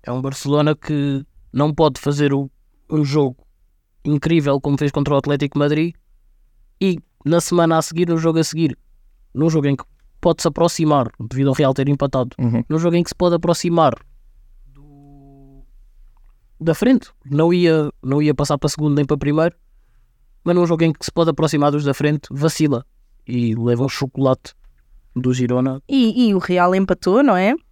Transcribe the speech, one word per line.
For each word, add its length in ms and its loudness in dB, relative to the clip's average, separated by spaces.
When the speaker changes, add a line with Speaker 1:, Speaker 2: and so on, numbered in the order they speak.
Speaker 1:
É 100 -12
um 100 -6
Barcelona 540 0
que 480 -4
não 200 0
pode 280 2
fazer 340 0
o, 160 -2
um 140 0
jogo 340 0
incrível 560 0
como 180 -2
fez 140 -2
contra 220 -2
o 40 2
Atlético 420 -2
Madrid 340 0
e 160 0
na 140 2
semana 380 2
a 40 2
seguir, 280 -4
no 80 0
jogo 220 0
a 40 0
seguir, 340 -2
num 160 0
jogo 180 0
em 100 0
que 60 -16
pode-se 260 0
aproximar, 640 0
devido 280 -2
ao 60 2
Real 200 2
ter 140 -2
empatado, 500 -2
Speaker 2:
Uhum. 300 0
Speaker 1:
num 100 -2
jogo 200 0
em 60 2
que 60 -6
se 60 -14
pode 200 2
aproximar 580 0
do... 960 -20
da 140 0
frente, 360 2
não 280 2
ia, 360 2
não 200 0
ia 120 2
passar 240 0
para 120 -2
segundo 260 0
nem 100 2
para 120 -2
primeiro, 380 -2
mas 120 0
num 100 4
jogo 180 0
em 80 2
que 140 -10
se 60 -10
pode 180 0
aproximar 420 0
dos 120 -2
da 100 0
frente, 380 -2
vacila 540 -2
e 300 -2
leva 280 0
um 60 -2
chocolate 640 -4
do 180 -2
Girona. 540 -2
Speaker 3:
E, 400 2
e 80 2
o 40 2
Real 360 2
empatou, 480 0
não 140 4
é? 180 0